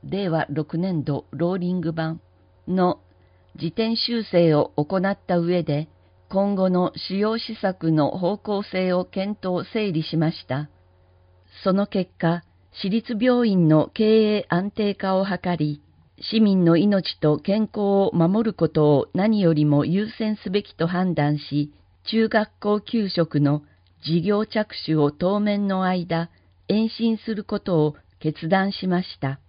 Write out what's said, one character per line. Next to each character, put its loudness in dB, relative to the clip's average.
令 -4
和 0
六 -4
年 -2
度 -4
ロ -2
ー -4
リ -2
ン -2
グ -4
版 -6
の 0
時 -6
点 -2
修 -4
正 4
を 2
行 -2
っ -2
た 0
上 0
で、 -4
今 0
後 2
の 0
主 -4
要 -2
施 -10
策 -2
の 2
方 -2
向 -4
性 -2
を 0
検 -6
討・ -4
整 -2
理 -2
し -6
ま 2
し -14
た。 -6
そ 2
の 0
結 -4
果、 0
市 -2
立 -2
病 2
院 4
の 4
経 2
営 -4
安 0
定 -2
化 -2
を 2
図 -4
り、 -4
市 -2
民 4
の 6
命 0
と 2
健 0
康 -6
を 2
守 2
る -8
こ 0
と 4
を 0
何 2
よ 4
り 2
も 4
優 0
先 -4
す -10
べ -2
き -20
と -2
判 0
断 0
し、 -4
中 0
学 -2
校 0
給 -2
食 0
の 2
事 0
業 0
着 -6
手 0
を 2
当 -2
面 0
の -2
間 -2
延 0
伸 -2
す -8
る -6
こ -6
と 2
を -2
決 -6
断 2
し -8
ま 0
し -12
た。 -4